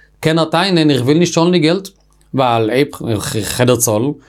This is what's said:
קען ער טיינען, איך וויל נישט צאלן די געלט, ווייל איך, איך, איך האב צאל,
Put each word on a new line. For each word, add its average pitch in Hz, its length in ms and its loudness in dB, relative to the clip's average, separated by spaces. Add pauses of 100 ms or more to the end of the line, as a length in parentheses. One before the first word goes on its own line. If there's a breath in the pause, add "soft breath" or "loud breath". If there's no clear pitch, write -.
(200 soft breath)
קען 160 180 0
ער 160 60 2
טיינען, 165 460 0
איך 123 120 0
וויל 147 160 2
נישט 175 160 0
צאלן 170 180 2
די 180 60 2
געלט, 165 300 0 (460)
ווייל 117 360 0
איך, 143 380 -2
איך, 107 280 -4
איך 104 240 -4
האב 123 160 4
צאל, 110 260 0 (260 soft breath)